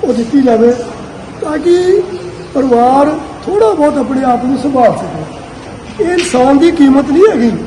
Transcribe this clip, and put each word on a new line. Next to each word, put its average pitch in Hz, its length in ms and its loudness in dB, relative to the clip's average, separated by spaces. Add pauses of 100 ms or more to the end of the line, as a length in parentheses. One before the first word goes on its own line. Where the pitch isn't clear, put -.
ਉਹ 277 100 2
ਦਿੱਤੀ 233 280 0
ਜਾਵੇ 240 320 4 (680)
ਤਾਂ 302 160 -6
ਕਿ 359 440 2 (520)
ਪਰਿਵਾਰ 262 560 2 (360)
ਥੋੜ੍ਹਾ 427 280 2
ਬਹੁਤ 294 240 0
ਆਪਣੇ 262 260 -2
ਆਪ 240 220 0
ਨੂੰ 262 120 -2
ਸੰਭਾਲ 254 340 2
ਸਕੇ। - 1120 -10
ਇਹ 339 80 0
ਇਨਸਾਨ 277 460 2
ਦੀ 339 140 4
ਕੀਮਤ 277 380 2
ਨਹੀਂ 311 220 4
ਹੈਗੀ 233 200 2 (160)